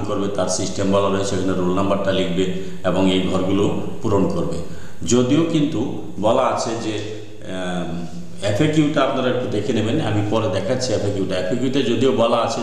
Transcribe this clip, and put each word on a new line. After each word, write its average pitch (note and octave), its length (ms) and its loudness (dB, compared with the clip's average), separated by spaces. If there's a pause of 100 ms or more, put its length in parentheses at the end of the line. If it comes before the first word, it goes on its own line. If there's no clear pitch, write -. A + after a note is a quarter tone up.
করবে G2 220 -2
তার F#2 200 -2
সিস্টেম G2 440 -2
বলা G2 240 2
রয়েছে, G2 200 0
এখানে F#2 160 0
রোল F2+ 220 0
নাম্বারটা G2 380 0
লিখবে F#2 420 0 (300)
এবং F#2+ 280 2
এই F#2+ 80 4 (120)
ঘরগুলো G2 480 2 (220)
পূরণ G2 260 4
করবে। D#2 280 -2 (500)
যদিও B2+ 460 4
কিন্তু C#3+ 500 0 (180)
বলা A#2 220 4
আছে A2+ 280 0 (140)
যে, G#2+ 140 -4 (540)
আম, F2+ 540 -4 (360)
এফএকিউটা D3+ 600 2
আপনারা B2+ 260 0
একটু - 220 0
দেখে G#2+ 220 0
নেবেন, A2+ 280 2
আমি G#2 300 0
পরে A2+ 180 2
দেখাচ্ছি B2 440 -2
এফএকিউটা। F#2+ 440 -2
এফএকিউতে A#2+ 460 0
যদিও A#2+ 300 2
বলা A#2 240 2
আছে A2+ 260 0